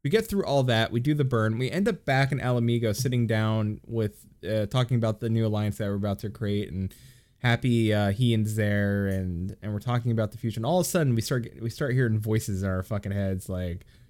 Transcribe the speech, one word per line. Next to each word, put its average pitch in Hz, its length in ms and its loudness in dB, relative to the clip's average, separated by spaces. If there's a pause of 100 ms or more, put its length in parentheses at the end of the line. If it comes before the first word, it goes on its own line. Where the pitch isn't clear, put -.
we 139 60 0
get 214 180 2
through 196 180 0
all 139 180 4
that. 113 280 2
We 120 100 0
do 147 120 2
the 147 120 2
burn. 113 320 2
We 127 140 -2
end 190 180 0
up - 160 -4
back 135 260 2
in 139 80 -2
Alamigo, 117 560 2
sitting 123 320 0
down 110 580 0
with, 110 400 -4 (240)
uh, 107 180 0
talking 127 300 0
about 110 220 0
the 117 100 -4
new 113 160 2
alliance 104 320 0
that 104 120 -4
we're 101 60 -2
about 101 240 -2
to 107 100 -8
create, 101 420 -4
and 95 220 -4 (460)
happy, 117 540 2
uh, 104 180 2
Hien's 107 440 2
there, 101 520 0
and, 92 560 -4
and 107 100 -6
we're 104 60 -4
talking 120 320 -2
about 110 200 0
the - 60 -16
future. 110 220 -6
And 113 60 -6
all 170 160 2
of 165 40 0
a - 40 -4
sudden, 143 260 2
we 110 60 2
start, 123 260 -4 (140)
we 117 80 -6
start 127 240 -4
hearing 120 260 2
voices 107 420 0
in 98 80 -2
our 92 140 -2
fucking 101 300 -6
heads, 95 360 -2
like, 90 360 -6 (240)